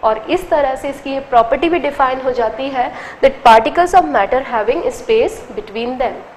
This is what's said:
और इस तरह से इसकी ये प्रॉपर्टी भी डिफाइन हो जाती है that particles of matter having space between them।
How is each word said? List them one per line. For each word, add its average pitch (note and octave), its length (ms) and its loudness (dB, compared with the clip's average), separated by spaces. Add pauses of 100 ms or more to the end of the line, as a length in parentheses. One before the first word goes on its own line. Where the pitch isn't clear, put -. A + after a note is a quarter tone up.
और A3 140 2 (140)
इस - 180 -6
तरह C#4+ 260 0
से C#4 140 -8
इसकी C#4 220 -10
ये C4+ 80 -4 (100)
प्रॉपर्टी B3 400 2
भी E4+ 100 0
डिफाइन C4 420 -2
हो C4 100 -2
जाती A#3+ 380 -4
है C4 220 -4 (320)
that C4+ 220 2
particles D4 540 6
of F4 120 2
matter A#3+ 300 2 (100)
having A#3+ 320 -2 (140)
space A#3 420 0 (160)
between A#3 460 -8
them। A#3 180 -4 (180)